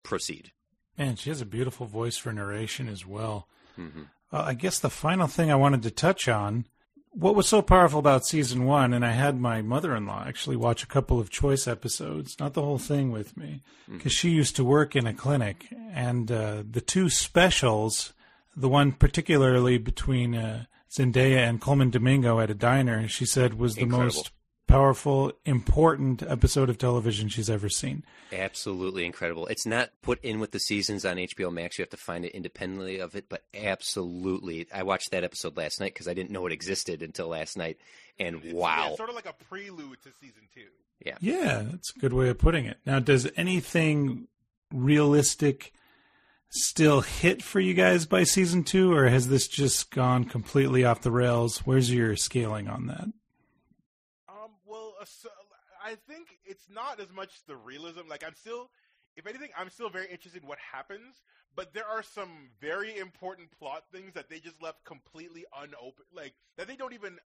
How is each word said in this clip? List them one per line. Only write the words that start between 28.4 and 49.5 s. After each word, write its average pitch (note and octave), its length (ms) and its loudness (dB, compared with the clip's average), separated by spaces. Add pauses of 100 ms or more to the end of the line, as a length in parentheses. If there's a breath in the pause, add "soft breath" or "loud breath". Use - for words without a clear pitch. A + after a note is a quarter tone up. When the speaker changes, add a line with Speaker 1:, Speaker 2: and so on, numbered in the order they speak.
Speaker 1:
incredible. E2+ 440 -6
It's - 180 -6
not A#2 240 -2 (120)
put B2 220 -4
in A2 140 -6
with A2 140 -6
the G2+ 80 -6
seasons G#2 440 -4
on F2+ 140 -2
H F2+ 180 -8
B F#2+ 80 -6
O F2 60 -4
Max. E2+ 280 -8
You G2 40 -4
have - 80 -8
to - 60 -16
find F2 280 -10
it F2 120 -10
independently F#2+ 640 -10
of F2+ 160 -12
it, G2+ 120 -14
but - 140 -12 (100)
absolutely. F#2 1200 -6
I F#2+ 120 -8
watched F#2+ 260 -4
that F2+ 140 -4
episode E2+ 320 -10
last D#2+ 240 -6
night G2 140 -6
'cause - 120 -14
I F2 80 -6
didn't F#2 160 -8
know F#2 160 -6
it E2+ 60 -4
existed E2+ 500 -6
until E2 260 -10
last D#2+ 280 -8
night, E2 220 -8 (400 soft breath)
and E2+ 260 -6
Speaker 3:
It's, E2+ 100 -12
Speaker 1:
wow. D#2+ 360 0
Speaker 3:
yeah, D2+ 60 -8
sort - 120 -10
of - 80 -12
like A3 100 -14
a D#3+ 60 -14
prelude F3 720 -18
to C3+ 180 -20
season A2 340 -20
two. G#2 160 -20 (340)
Speaker 1:
Yeah. - 160 -10
Speaker 2:
Yeah, G3+ 480 -2
that's E3+ 260 -12
a - 40 -20
good C3 140 -2
way B2+ 160 2
of B2 100 -2
putting D#3+ 280 4
it. G#2+ 200 -10
Now, C3+ 140 0
does B2+ 360 4
anything D#3 920 0 (560)
realistic D3 880 4 (760 soft breath)
still D3+ 520 4
hit - 420 0
for - 180 -2
you F#3 140 0
guys F3+ 320 4
by F#3 180 4
season F3 400 2
two, F#3 280 4
or C#3 160 6
has B2 200 4
this C3 180 2
just - 440 0